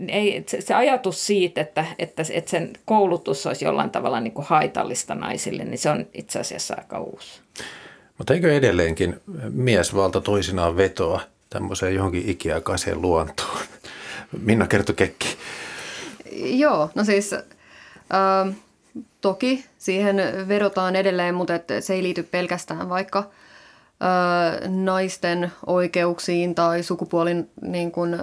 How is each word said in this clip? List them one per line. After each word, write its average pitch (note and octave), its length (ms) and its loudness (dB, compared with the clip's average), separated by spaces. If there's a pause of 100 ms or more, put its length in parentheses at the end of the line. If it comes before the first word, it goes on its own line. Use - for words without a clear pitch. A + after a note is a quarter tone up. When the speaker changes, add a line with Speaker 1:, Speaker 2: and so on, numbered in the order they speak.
Speaker 1:
ei, G#3 400 0
se, - 140 -4
se - 120 -2
ajatus B3 520 2
siitä, F#3 360 2
että, D#3 240 -2 (140)
että, E3 240 -4 (100)
että E3 180 -4
sen E3+ 220 -2 (120)
koulutus F3 600 2
olisi C3 200 -2
jollain C#3+ 240 0
tavalla B2+ 300 0
niin A2+ 140 -4
kuin C#3+ 140 -8
haitallista - 680 0
naisille, - 480 -6
niin - 140 -8
se - 120 0
on - 240 0
itse - 260 -8
asiassa - 380 -6
aika - 220 -10
uusi. - 420 -12 (760)
Speaker 2:
Mutta - 160 2
eikö E3+ 200 4
edelleenkin F2 680 4 (280)
miesvalta F#2+ 720 2
toisinaan F2+ 560 0
vetoa F#2 440 2 (280)
tämmöiseen F#2+ 460 -2
johonkin F#2+ 340 0
ikiaikaiseen E2 720 -2
luontoon? E2 560 0 (840)
Minna A2 260 2
Kertukekki. G2+ 600 0 (1080)
Speaker 3:
Joo, A#3+ 600 2
no G3+ 80 2
siis, G3+ 300 2
ähm, - 1160 0 (720)
toki B3+ 440 0 (120)
siihen G3 380 2 (320)
vedotaan F#3+ 480 2
edelleen, F3+ 400 2
mutta F3+ 200 0
et E3+ 120 -6 (120)
se - 140 -2
ei F#3 100 0
liity F3 200 -2
pelkästään F3 640 -4
vaikka, F#3+ 300 -2
äh, - 1500 -2
naisten F#3 840 0 (140)
oikeuksiin F3 880 2
tai E3+ 280 2
sukupuolin, E3+ 640 -2 (120)
niin F3 300 -2
kuin, E3+ 320 -2